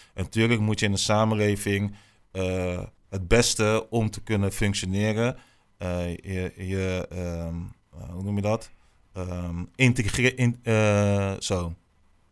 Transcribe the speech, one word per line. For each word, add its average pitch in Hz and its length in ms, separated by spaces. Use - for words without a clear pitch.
En - 80
natuurlijk 113 380
moet 107 200
je 110 60
in 101 60
de 98 60
samenleving, 104 960
eh, 92 480
het 92 180
beste 110 600
om 110 200
te - 100
kunnen 101 320
functioneren, 104 840
eh, 87 380
je, 92 400
je, 92 540
ehm, 85 440
eh, 64 100
hoe 90 100
noem 101 140
je 101 60
dat? 107 280
Ehm, 87 520
integre-, 123 600
in-, 120 280
eh, 104 760
zo. 87 360